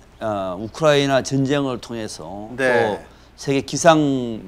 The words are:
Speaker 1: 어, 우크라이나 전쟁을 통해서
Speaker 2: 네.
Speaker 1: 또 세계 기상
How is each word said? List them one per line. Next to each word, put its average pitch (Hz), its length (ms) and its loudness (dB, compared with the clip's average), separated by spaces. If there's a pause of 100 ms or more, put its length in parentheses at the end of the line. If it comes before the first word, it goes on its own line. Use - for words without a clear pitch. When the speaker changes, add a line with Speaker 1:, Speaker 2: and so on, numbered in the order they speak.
(200)
Speaker 1:
어, 98 420 -4
우크라이나 139 600 2
전쟁을 135 580 0
통해서 104 760 -10
Speaker 2:
네. 120 340 2
Speaker 1:
또 92 100 -4 (380)
세계 139 240 -2
기상 156 380 4 (480)